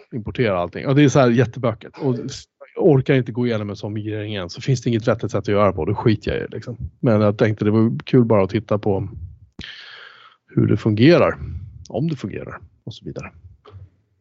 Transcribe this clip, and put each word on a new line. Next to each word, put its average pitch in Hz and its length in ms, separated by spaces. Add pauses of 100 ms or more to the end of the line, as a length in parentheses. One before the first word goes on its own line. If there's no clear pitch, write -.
(120)
importera 107 480
allting. 87 260
Och 135 80
det 147 100
är 143 40
så 143 100
här 123 120
jättebökigt. 117 680
Och 131 160
s-, - 300 (300)
jag - 120
orkar 139 280
inte 123 180
gå 123 140
igenom 107 240
en 98 60
sån 104 160
migrering 107 400
igen. 92 180
Så - 100
finns 123 220
det 127 80
inget 117 180
vettigt 107 220
sätt 107 80
att - 100
göra 101 240
på, 90 120
då 98 100
skiter - 360
jag - 100
i - 20
det, - 140
liksom. 113 200 (240)
Men 110 200
jag 104 180
tänkte 110 260
det 104 60
var 113 340
kul 127 200
bara 110 200
att 90 60
titta 107 280
på 98 300 (1400)
hur 120 200
det 107 100
fungerar. 110 600 (500)
Om 156 200
det 151 80
fungerar 76 440 (240)
och - 100
så - 100
vidare. - 280 (880)